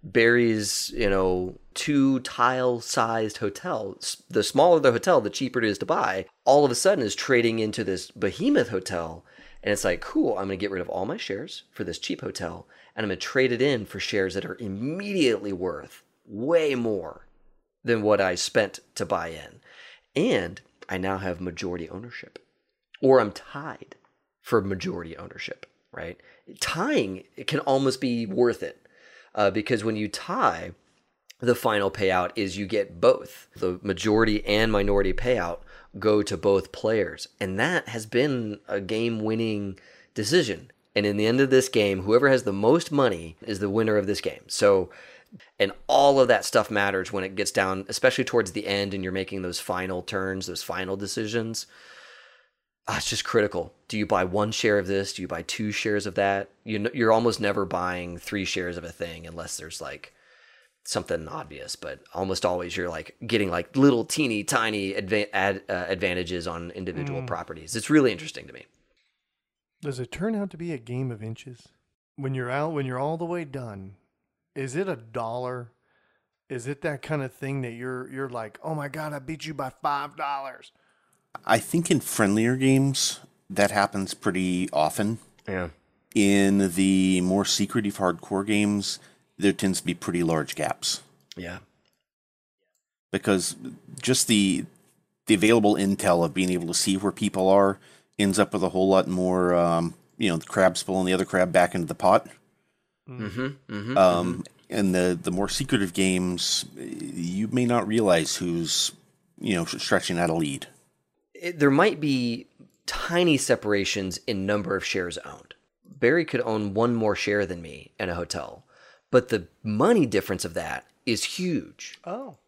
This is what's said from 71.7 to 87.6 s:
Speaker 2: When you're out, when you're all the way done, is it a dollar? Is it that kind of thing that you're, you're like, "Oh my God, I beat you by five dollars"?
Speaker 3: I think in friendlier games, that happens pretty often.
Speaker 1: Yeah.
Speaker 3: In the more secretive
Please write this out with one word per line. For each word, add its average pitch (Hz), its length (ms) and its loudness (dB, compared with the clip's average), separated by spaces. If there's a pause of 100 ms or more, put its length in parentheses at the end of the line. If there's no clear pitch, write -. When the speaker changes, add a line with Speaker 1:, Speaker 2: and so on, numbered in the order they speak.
Speaker 2:
When 135 200 -6
you're 123 160 -4
out, 147 220 -2
when 143 140 -2
you're 127 140 -4
all 151 160 -2
the 170 100 -6
way 170 180 -6
done, 107 520 -12 (580)
is 135 220 -6
it 190 120 -2
a 160 80 -4
dollar? 117 760 -6 (760)
Is 123 200 -8
it 139 140 -8
that 151 200 -4
kind 151 200 -4
of 127 120 -6
thing 135 280 -6
that 120 100 -8
you're, 127 380 -8
you're 135 200 -6
like, 113 320 -10
"Oh 160 120 -6
my 143 140 -6
God, 151 240 -8
I 147 60 -10
beat 139 260 -12
you 156 100 -10
by 135 160 -8 (120)
five 143 340 -4
dollars"? 139 560 -8 (720)
Speaker 3:
I 113 140 4
think 170 320 0
in 156 100 4
friendlier 110 560 2
games, 135 640 2 (300)
that 101 200 4
happens 101 440 0
pretty 90 580 0
often. 104 460 0 (280)
Speaker 1:
Yeah. 92 220 -6 (460)
Speaker 3:
In 98 580 4
the 95 480 4
more 92 240 2
secretive 101 540 -2